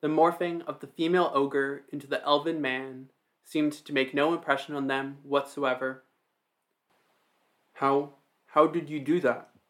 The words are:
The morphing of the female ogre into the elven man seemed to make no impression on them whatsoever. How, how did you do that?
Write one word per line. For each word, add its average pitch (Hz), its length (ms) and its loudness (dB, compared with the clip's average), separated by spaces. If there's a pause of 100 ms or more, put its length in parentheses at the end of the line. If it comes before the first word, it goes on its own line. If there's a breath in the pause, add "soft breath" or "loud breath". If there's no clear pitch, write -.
The 151 60 -2
morphing 170 580 2
of 147 140 -8
the - 80 -14
female 175 460 2
ogre 139 580 0
into 143 160 -10
the 139 160 -4
elven 147 360 2
man 131 520 -6 (320)
seemed 151 300 0
to - 200 -14
make 131 220 0
no 147 180 2
impression 156 420 -2
on 139 120 -4
them 139 340 -4
whatsoever. 135 840 -4 (1700)
How, 139 420 0 (320)
how 156 180 6
did 156 240 -2
you 151 100 -6
do 147 200 0
that? 123 320 0 (180)